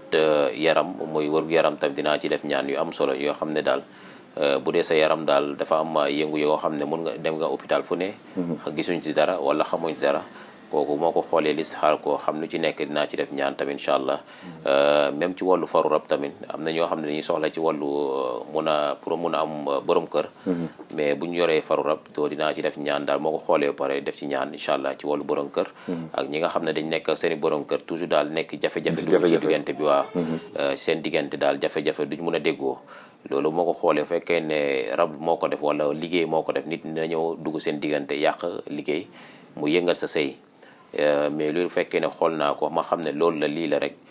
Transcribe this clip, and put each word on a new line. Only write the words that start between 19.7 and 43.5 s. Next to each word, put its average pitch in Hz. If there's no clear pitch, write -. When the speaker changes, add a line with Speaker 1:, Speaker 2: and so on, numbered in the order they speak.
Speaker 1:
borom 82
kër. 76
Speaker 2:
Mhm. 85
Speaker 1:
Mais 73
bu 71
ñu 87
yoree 80
faru 76
rab, 76
to 73
dinaa 76
ci 78
def 76
ñaan 73
daal, 71
moo 78
ko -
xoolee 76
ba 71
pare 69
def 71
ci 76
ñaan, 69
inshallah, 69
ci -
wàllu 73
borom 71
kër. 90
Speaker 2:
Mhm. 82
Speaker 1:
Ak 67
ñi 73
nga 85
xam 85
ne 80
dañ 78
nekk 80
ak 78
seen 82
i -
borom 76
kër, -
toujours 82
daal 76
nekk 80
jafe-jafe 82
Speaker 2:
Ci 80
Speaker 1:
dugg 80
ci 82
Speaker 2:
jafe-jafe. 80
Speaker 1:
diggante 76
bi, 73
waaw. 71
Speaker 2:
Mhm. 80
Speaker 1:
Euh, 69
seen 82
diggante 76
daal 71
jafe-jafe 76
duñ 78
mun 85
a 82
déggoo. 71
Loolu 71
moo 85
ko 85
xoolee, 76
fekkee 85
ne 71
rab 82
moo 80
ko 78
def 71
wala 73
liggéey 82
moo 80
ko -
def, 71
nit 78
dina 80
ñëw 82
dugg 78
seen 76
diggante, 73
yàq 76
liggéey, 78
mu 73
yëngal 87
sa 80
sëy. 71
Euh, 73
mais 76
loolu 87
fekkee 87
ne 80
xool 82
naa 71
ko, 73
ma 80
xam 82
ne 78
loolu 78
la, 76
lii 78